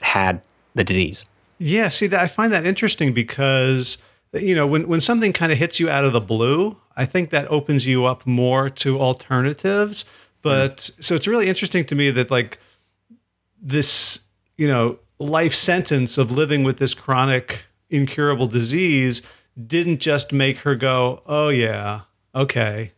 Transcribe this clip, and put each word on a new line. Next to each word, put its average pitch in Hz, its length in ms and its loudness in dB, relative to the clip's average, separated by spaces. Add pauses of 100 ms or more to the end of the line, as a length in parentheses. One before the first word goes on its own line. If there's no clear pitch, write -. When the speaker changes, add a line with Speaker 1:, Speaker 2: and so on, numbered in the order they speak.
Speaker 1:
had 92 400 0 (340)
the 107 100 0
disease. 92 420 -2 (320)
Speaker 2:
Yeah, 190 300 0
see, 202 180 -2
that, 185 140 0
I 180 80 2
find 220 240 0
that 165 120 0
interesting 180 480 0
because, 131 880 0 (340)
you 185 220 0
know, 151 120 2
when, 160 220 0
when 165 140 0
something 226 320 2
kinda 160 220 0
hits 165 240 -2
you 165 100 0
out 139 140 0
of 135 100 2
the 117 60 2
blue, 131 560 0 (200)
I 131 100 -2
think 175 240 -2
that 147 200 -2
opens 143 360 0
you 127 200 2
up 127 200 -2
more 127 440 2
to 135 300 -2
alternatives. 147 1040 -2 (380)
But 135 360 0
Speaker 1:
Mm. - 260 -12
Speaker 2:
so 175 120 0
it's 147 100 -4
really 214 220 2
interesting 185 380 -2
to - 80 -4
me 143 180 2
that, 123 180 0
like, 123 280 -2 (1040)
this, 143 600 -2 (360)
you 151 120 0
know, 120 320 2 (180)
life 156 340 0
sentence 151 640 0
of 127 140 2
living 147 320 2
with 135 160 0
this 131 160 0
chronic, 131 720 0 (260)
incurable 139 560 0
disease 127 760 0 (460)
didn't 165 320 0
just 147 340 0
make 135 260 2
her 143 180 0
go, 127 500 0
"Oh, 151 220 0
yeah, 107 540 -2 (340)
okay, 110 600 -2